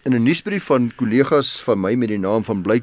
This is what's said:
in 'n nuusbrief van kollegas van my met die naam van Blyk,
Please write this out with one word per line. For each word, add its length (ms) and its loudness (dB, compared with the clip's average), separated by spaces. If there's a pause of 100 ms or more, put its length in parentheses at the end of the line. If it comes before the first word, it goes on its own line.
in 100 0
'n 80 2
nuusbrief 420 -2
van 320 0
kollegas 680 0
van 180 0
my 160 0
met 120 0
die 100 -2
naam 260 0
van 180 -4
Blyk, 200 2